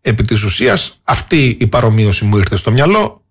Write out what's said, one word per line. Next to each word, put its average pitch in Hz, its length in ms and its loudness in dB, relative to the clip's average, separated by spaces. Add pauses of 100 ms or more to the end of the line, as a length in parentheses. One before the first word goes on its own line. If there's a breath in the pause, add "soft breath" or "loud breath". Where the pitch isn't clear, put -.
επί 117 220 -2
της 107 200 -2
ουσίας - 600 -2
αυτή 131 560 0
η 113 80 0
παρομοίωση 110 580 0
μου 104 120 2
ήρθε 101 180 0
στο 107 160 -2
μυαλό 175 600 0